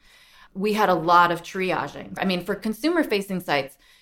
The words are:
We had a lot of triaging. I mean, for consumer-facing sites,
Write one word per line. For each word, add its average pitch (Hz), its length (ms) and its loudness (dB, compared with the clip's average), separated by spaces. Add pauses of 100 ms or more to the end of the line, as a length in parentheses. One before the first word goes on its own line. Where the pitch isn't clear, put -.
(540)
We 202 200 -2
had 208 160 2
a 185 60 6
lot 175 360 6
of 165 120 -4
triaging. 185 760 -6
I 160 60 0
mean, 180 180 0
for 202 120 -4
consumer-facing 220 880 -2
sites, 139 360 -2 (240)